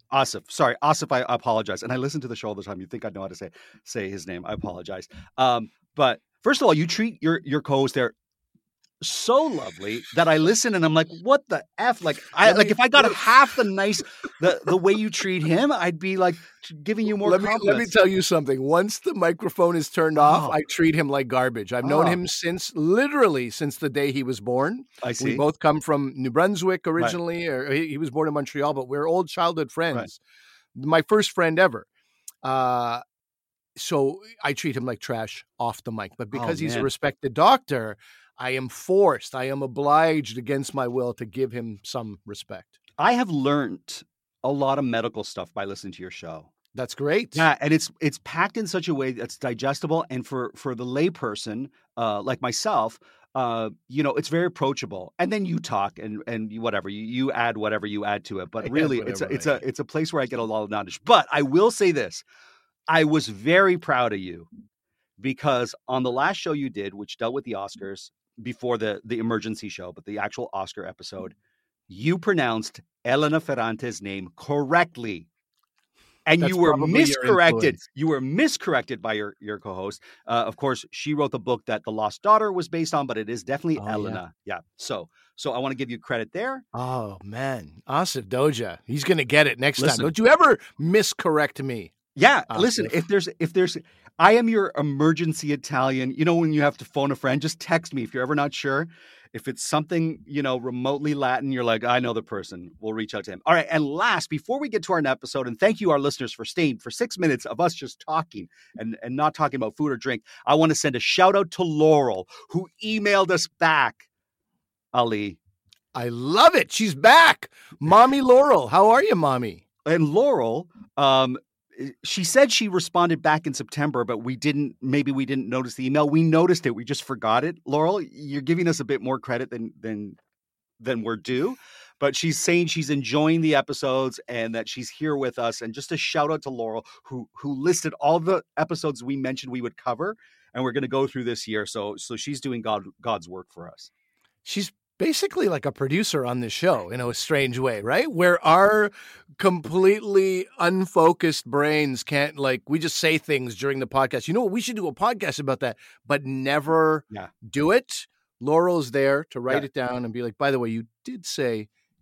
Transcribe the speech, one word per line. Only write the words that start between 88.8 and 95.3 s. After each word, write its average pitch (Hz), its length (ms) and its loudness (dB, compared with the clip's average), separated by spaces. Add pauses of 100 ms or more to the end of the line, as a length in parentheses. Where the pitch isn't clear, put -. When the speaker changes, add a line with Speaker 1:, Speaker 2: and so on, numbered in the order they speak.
Speaker 2:
He's 139 200 -4
gonna 160 200 2
get 147 220 4
it 120 100 -2
next 139 220 -2
Speaker 1:
Listen. 131 200 2
Speaker 2:
time. 127 60 0
Don't 160 120 -2
you 226 100 6
ever 311 300 8 (220)
miscorrect 156 840 0
me. 117 300 -8 (240)
Speaker 1:
Yeah, 226 320 6
Speaker 2:
Uh, 110 100 -6
Speaker 1:
listen, 226 280 0
Speaker 2:
if 113 80 -10
Speaker 1:
if 170 120 -2
there's, 185 220 -2 (100)
if 165 140 -4
there's, 180 240 0 (400)
I 180 160 6
am 233 160 2
your 208 260 -2
emergency 151 800 -2